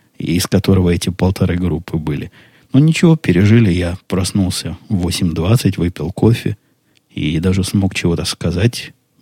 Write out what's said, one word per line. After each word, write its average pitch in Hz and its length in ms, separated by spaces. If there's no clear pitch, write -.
из 87 300
которого 95 420
эти 87 200
полторы 90 480
группы 82 400
были. 73 340
Но 131 80
ничего, 160 380
пережили. 104 540
Я 87 260
проснулся 92 680
в 107 80
восемь 87 380
двадцать, 92 440
выпил 85 360
кофе 107 440
и 80 300
даже 92 260
смог 98 280
чего-то 82 300
сказать. 90 680